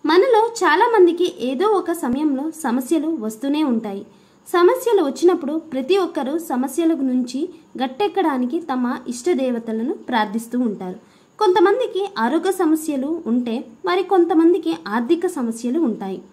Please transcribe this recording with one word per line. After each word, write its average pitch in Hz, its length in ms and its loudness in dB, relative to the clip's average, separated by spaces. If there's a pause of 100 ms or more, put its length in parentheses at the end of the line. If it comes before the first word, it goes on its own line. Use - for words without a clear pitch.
మనలో 427 360 4 (180)
చాలామందికి 359 800 4
ఏదో 262 260 -2
ఒక 370 260 0
సమయంలో 294 580 -2 (140)
సమస్యలు 285 560 -2
వస్తూనే 277 420 -2
ఉంటాయి. 220 440 -2 (460)
సమస్యలు 403 500 4
వచ్చినప్పుడు 302 500 0 (200)
ప్రతి 269 260 0
ఒక్కరూ 320 400 -2
సమస్యల 320 560 -2
నుంచి 262 540 -2 (340)
గట్టెక్కడానికి 311 800 -2 (120)
తమ 247 260 -2 (100)
ఇష్టదేవతలను 240 840 -2
ప్రార్థిస్తూ 226 680 -4
ఉంటారు. 190 400 -4 (400)
కొంతమందికి 415 720 2 (100)
ఆరోగ్య 330 340 0
సమస్యలు 311 760 -2
ఉంటే 233 380 -2 (220)
మరి 359 160 0
కొంతమందికి 339 720 4 (140)
ఆర్థిక 247 380 0
సమస్యలు 254 540 -2
ఉంటాయి. 196 420 -4 (100)